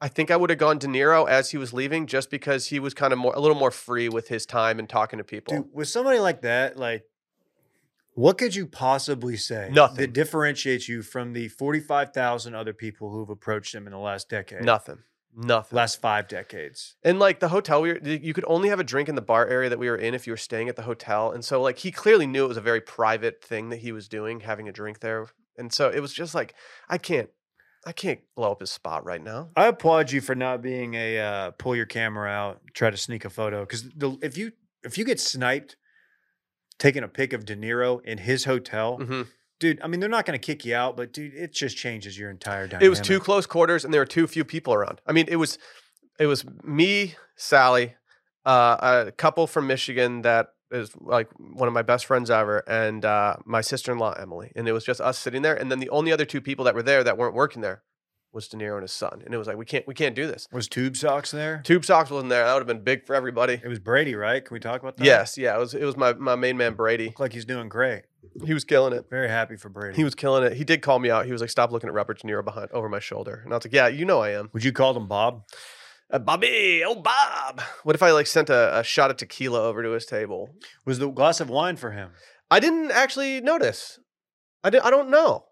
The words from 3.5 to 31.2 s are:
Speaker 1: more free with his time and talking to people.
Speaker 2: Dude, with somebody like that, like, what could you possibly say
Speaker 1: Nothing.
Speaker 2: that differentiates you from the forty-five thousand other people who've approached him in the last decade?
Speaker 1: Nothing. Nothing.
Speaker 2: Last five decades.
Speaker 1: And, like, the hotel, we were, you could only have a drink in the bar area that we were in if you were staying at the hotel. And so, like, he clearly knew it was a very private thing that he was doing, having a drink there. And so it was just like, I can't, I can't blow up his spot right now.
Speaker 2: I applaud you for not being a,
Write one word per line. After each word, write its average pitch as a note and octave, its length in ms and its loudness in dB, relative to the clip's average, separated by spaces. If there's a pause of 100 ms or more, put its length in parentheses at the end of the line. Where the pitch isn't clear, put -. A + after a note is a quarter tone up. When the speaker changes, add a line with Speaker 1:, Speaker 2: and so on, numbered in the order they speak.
Speaker 1:
more C3 140 2
free A#2+ 360 -4
with A2+ 200 -4
his A2 180 -6
time A2+ 320 0
and G#2+ 100 -8
talking A2 300 -2
to G#2 60 -10
people. G#2 320 -8
Speaker 2:
Dude, C#3+ 180 -8
with D3 140 -6
somebody B3 320 2
like E3 220 0
that, B2 340 0
like, A#2 260 -4 (1120)
what D#3+ 240 6
could A3+ 160 0
you F#3+ 120 -6
possibly C3 680 -2
say G#2+ 360 -8
Speaker 1:
Nothing. C#3 260 6
Speaker 2:
that C3 140 -2
differentiates C#3+ 760 -2
you A#2 140 -8
from A#2+ 300 -10
the A#2 160 -8
forty-five C#3+ 640 -2
thousand A#2+ 420 -2
other A2 200 -8
people G#2+ 380 -12
who've G#2+ 180 -10
approached G#2+ 440 -8
him G2+ 120 -16
in G2+ 60 -18
the F#2+ 60 -14
last G2 300 -8
decade? G2+ 340 -10
Speaker 1:
Nothing. A2 360 0 (360)
Nothing. A#2 420 0
Speaker 2:
Last A#2 240 0
five G#2 260 0
decades. F2+ 800 -14
Speaker 1:
And, F3+ 160 4
like, G3 180 4
the F3 100 0
hotel, D#3+ 320 2
we E3+ 120 0
were, - 120 -6
you D3+ 300 -6
could F#3 140 -4
only F3+ 200 2
have G3 120 0
a E3 40 -4
drink C#3 240 -2
in D3+ 60 -4
the A#2+ 80 -4
bar A2+ 240 4
area B2+ 240 0
that A#2+ 80 -2
we B2 100 -2
were A#2 80 0
in A2+ 160 -2
if B2 140 -8
you A#2 60 -6
were A2+ 40 -8
staying A#2 320 -6
at A#2+ 60 -6
the A2+ 80 -12
hotel. A2+ 480 -2
And A#2+ 140 -8
so, C3 180 0
like, B2+ 160 -2
he F#3 140 -8
clearly G#3+ 340 4
knew C3+ 180 0
it C3 40 2
was A#2 80 -8
a A2+ 40 -8
very A2+ 200 0
private A2+ 640 0
thing A2+ 260 -8
that A#2 80 -8
he A#2 160 -12
was G#2+ 160 -14
doing, A2 320 -8
having G#2+ 280 -8
a F#2+ 40 -12
drink G#2+ 260 -12
there. A2+ 300 -8 (280)
And A#2+ 160 -12
so C#3+ 160 2
it C#3 120 -2
was C#3 120 -8
just D#3+ 220 -10
like, C3+ 200 -4 (340)
I F3 100 -2
can't, C#3 320 -2 (560)
I E3 60 -10
can't D#3+ 260 -6 (160)
blow G#2+ 160 -2
up G2+ 100 -6
his F#2+ 120 -10
spot D#2+ 320 -8
right F2 180 -8
now. B2 340 -12
Speaker 2:
I F#3+ 120 8
applaud D#3+ 420 2
you C#3 100 -2
for C3 140 -4
not B2+ 280 -4
being B2 320 -6
a, A2+ 260 -2